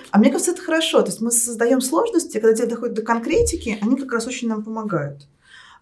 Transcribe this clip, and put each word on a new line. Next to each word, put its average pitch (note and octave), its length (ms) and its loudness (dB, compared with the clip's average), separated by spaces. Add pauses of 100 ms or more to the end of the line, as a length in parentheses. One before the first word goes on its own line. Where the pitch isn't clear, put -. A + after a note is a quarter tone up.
(120)
А G#3 80 6
мне B3 120 8
кажется, E4 200 -2
это E4+ 100 -4
хорошо. D#4+ 400 2
То - 80 2
есть - 120 -6
мы A#3 100 -2
создаём A#3 500 2
сложности, D#4+ 580 0
когда A3 160 6
дело A#3 140 0
доходит A#3 260 -6
до A3 60 -4
конкретики, A#3 800 0
они B3 160 2
как C4+ 160 -6
раз A3+ 140 -2
очень A#3+ 220 -6
нам G#3+ 140 -4
помогают. G3+ 640 -6 (540)